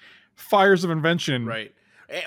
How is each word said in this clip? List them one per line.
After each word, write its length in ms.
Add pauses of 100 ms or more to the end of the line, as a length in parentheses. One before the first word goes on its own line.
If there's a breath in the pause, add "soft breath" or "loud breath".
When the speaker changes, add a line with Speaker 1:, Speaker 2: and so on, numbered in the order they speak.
(360 soft breath)
Speaker 1:
Fires 480
of 80
Invention 560
Speaker 2:
Right. 260 (360 soft breath)
Eh, 180